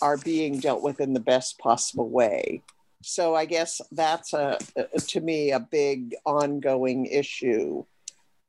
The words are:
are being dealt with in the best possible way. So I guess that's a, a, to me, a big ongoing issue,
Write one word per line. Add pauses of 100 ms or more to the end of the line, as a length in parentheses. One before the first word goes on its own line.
are
being
dealt
with
in
the
best
possible
way. (380)
So
I
guess (140)
that's
a, (180)
a,
to
me,
a
big (100)
ongoing
issue, (640)